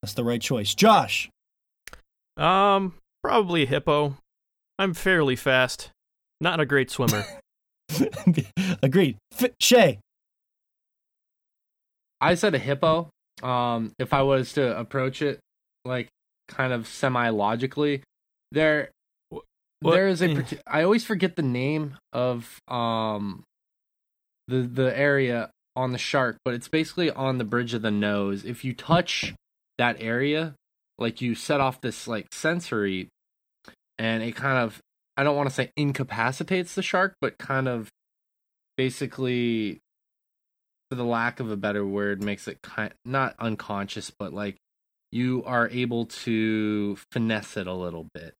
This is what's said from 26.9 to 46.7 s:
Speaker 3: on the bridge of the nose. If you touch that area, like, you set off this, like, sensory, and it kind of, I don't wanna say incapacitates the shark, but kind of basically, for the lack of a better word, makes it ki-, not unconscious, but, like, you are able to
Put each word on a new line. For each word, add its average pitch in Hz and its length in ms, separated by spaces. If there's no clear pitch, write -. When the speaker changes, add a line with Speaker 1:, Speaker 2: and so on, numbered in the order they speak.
Speaker 3:
on 135 280
the 120 60
bridge 120 300
of 110 80
the 110 80
nose. 101 540
If 117 200
you 131 100
touch - 600
that 120 220
area, 143 540
like, 113 240
you 120 120
set 143 260
off 131 220
this, - 260
like, 110 240
sensory, 104 760
and 113 240
it 117 120
kind 135 240
of, 117 200
I 135 60
don't 147 120
wanna 143 140
say 131 260
incapacitates 143 1000
the 190 80
shark, 190 380
but - 180
kind 131 300
of 117 200
basically, 123 1000
for 131 60
the 123 80
lack 120 360
of 113 100
a 107 60
better 101 280
word, 101 380
makes 104 260
it - 140
ki-, - 280
not 131 340
unconscious, 104 800
but, 90 140
like, 101 240
you 123 340
are 120 240
able 120 360
to 107 880